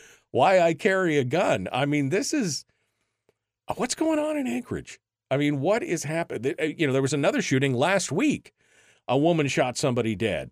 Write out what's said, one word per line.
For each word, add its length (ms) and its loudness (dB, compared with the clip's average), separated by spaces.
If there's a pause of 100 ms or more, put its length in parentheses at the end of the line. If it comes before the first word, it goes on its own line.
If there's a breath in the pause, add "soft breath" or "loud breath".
(300 loud breath)
why 300 4
I 140 4
carry 420 0
a 80 4
gun. 480 0
I 140 0
mean, 240 0
this 240 -2
is, 320 -2 (1080)
what's 180 -4
going 240 0
on 180 -2
in 100 -4
Anchorage? 540 -6 (300)
I 80 0
mean, 220 0
what 220 0
is 220 -4
happen-, 380 -4
th-, 180 -2
uh, 40 -2
you 220 -2
know, 60 0
there 80 2
was 140 0
another 260 2
shooting 320 2
last 400 0
week. 400 0 (560 soft breath)
A 100 2
woman 300 2
shot 280 0
somebody 380 0
dead, 380 -2